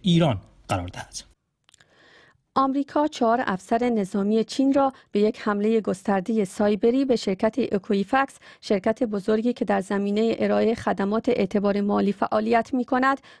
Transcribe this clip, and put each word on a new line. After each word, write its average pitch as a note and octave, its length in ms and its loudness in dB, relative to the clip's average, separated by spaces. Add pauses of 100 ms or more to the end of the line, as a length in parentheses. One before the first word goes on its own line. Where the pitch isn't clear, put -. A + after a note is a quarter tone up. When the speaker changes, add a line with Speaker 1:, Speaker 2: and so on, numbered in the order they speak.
Speaker 1:
ایران E3 380 2 (280)
قرار F2+ 200 -4
دهد. - 280 -16 (1400)
Speaker 2:
آمریکا C#4 520 0
چهار B3 400 0
افسر A#3 420 -2
نظامی G#3 560 0
چین C4+ 300 0
را C4+ 180 2 (200)
به G#3 80 0
یک G#3+ 200 0
حمله G#3+ 400 0
گسترده G3+ 640 -2
سایبری G#3+ 600 2
به C4 120 2
شرکت G#3+ 420 -2
اکویفکس، G#3+ 800 -2 (220)
شرکت A3 420 0
بزرگی A3 500 0
که A#3+ 120 -6
در G3 160 0
زمینه G3+ 580 0
ارائه G#3 360 2
خدمات G#3 540 -2
اعتبار G3+ 520 0
مالی G3+ 320 0
فعالیت A3+ 600 0
می‌کند، C4 460 0 (200)